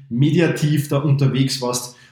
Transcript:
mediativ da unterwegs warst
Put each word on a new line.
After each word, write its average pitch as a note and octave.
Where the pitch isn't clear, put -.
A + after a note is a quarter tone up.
mediativ D3
da C#3
unterwegs C3+
warst B2